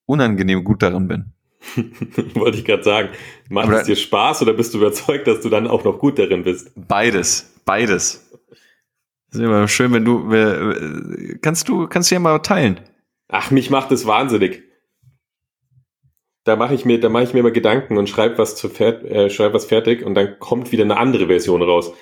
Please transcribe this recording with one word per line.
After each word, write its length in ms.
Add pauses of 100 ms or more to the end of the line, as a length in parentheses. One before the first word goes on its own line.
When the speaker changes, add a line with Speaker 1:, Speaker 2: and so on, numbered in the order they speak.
Speaker 1:
unangenehm 580
gut 180
darin 240
bin. 280 (420)
Speaker 2:
<laughs> 580
Wollte 220
ich 80
grad 200
sagen. 260 (400)
Macht 160
Speaker 1:
Aber 160
Speaker 2:
es 40
dir 80
Spaß 460
oder 140
bist 180
du 60
überzeugt, 480
dass 160
du 80
dann 160
auch 180
noch 140
gut 200
darin 240
bist? 320
Speaker 1:
Beides, 760 (140)
beides. 640 (1000)
Das 120
ist 40
immer 240
schön, 240
wenn 140
du, 260
äh, 1080
kannst 260
du, 180
kannst 240
du 40
ja 40
mal 200
teilen. 420 (480)
Speaker 2:
Ach, 220
mich 180
macht 240
es 140
wahnsinnig. 560 (1800)
Da 120
mach 140
ich 160
mir, 120
da 120
mach 100
ich 140
mir 60
immer 100
Gedanken 480
und 100
schreib 300
was 180
zu 140
fer-, 340
äh, 260
schreib 220
was 140
fertig 360
und 120
dann 240
kommt 340
wieder 120
eine 120
andere 300
Version 360
raus. 400